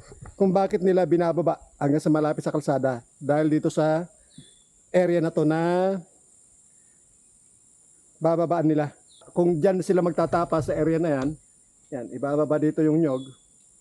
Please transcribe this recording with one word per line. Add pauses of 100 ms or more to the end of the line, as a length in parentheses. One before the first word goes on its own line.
(420)
kung
bakit
nila
binababa (160)
hanggang
sa
malapit
sa
kalsada. (160)
Dahil
dito
sa (800)
area
na
to
na (2250)
bababaan
nila. (480)
Kung
dyan
sila
magtatapa
sa
area
na
yan, (560)
yan,
ibababa
dito
yung
nyog, (600)